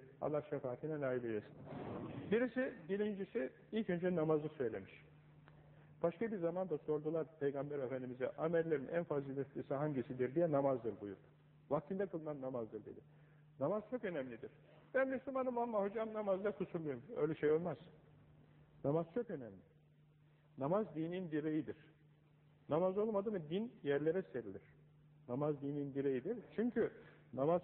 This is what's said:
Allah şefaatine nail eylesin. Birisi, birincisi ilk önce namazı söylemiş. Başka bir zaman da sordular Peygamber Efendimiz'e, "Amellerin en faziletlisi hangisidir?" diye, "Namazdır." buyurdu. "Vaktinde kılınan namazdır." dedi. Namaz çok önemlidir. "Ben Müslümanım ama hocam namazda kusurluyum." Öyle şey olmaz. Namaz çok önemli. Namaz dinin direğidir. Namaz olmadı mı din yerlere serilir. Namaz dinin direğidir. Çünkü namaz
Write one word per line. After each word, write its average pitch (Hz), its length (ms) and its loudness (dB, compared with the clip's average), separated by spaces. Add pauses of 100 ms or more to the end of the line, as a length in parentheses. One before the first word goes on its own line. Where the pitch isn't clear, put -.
(220)
Allah 143 200 0
şefaatine 143 600 -4
nail 127 220 0
eylesin. 110 300 -4 (800)
Birisi, 254 420 2 (160)
birincisi 208 600 -2 (220)
ilk 214 180 0
önce 180 260 2
namazı 156 340 4
söylemiş. 107 560 -4 (1000)
Başka 170 280 0
bir 220 60 0
zaman 175 320 0
da 151 80 0
sordular 151 500 0 (120)
Peygamber 143 400 0
Efendimiz'e, 127 500 -2
"Amellerin 160 580 2
en 170 160 0
faziletlisi 139 720 -4
hangisidir?" 131 600 0
diye, 170 160 4
"Namazdır." 131 500 2
buyurdu. 101 180 -8 (500)
"Vaktinde 190 360 0
kılınan 156 360 -6
namazdır." 113 440 -4
dedi. 104 140 -14 (600)
Namaz 190 320 0
çok 247 140 -2
önemlidir. 131 460 -6 (420)
"Ben 262 140 4
Müslümanım 262 500 -2
ama 233 240 2
hocam 220 320 -2
namazda 202 380 2
kusurluyum." 156 500 -4 (160)
Öyle 151 180 2
şey 151 160 6
olmaz. 160 260 4 (1080)
Namaz 160 300 4
çok 240 160 0
önemli. 113 320 -8 (960)
Namaz 175 380 2
dinin 170 360 -2
direğidir. 151 460 0 (920)
Namaz 185 280 4
olmadı 214 340 2
mı 170 180 -2
din 208 240 -2 (100)
yerlere 151 380 4
serilir. 107 400 -6 (680)
Namaz 139 340 0
dinin 143 320 -2
direğidir. 139 440 0 (180)
Çünkü 220 360 2 (420)
namaz 151 300 4